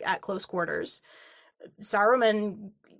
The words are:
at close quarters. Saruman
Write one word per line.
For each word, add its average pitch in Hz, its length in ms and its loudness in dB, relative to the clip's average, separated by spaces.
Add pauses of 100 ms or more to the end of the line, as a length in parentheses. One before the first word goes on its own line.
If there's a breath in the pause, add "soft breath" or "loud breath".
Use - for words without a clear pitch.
at - 180 -4
close 190 240 -6
quarters. 165 560 -6 (800 loud breath)
Saruman 214 920 2 (280)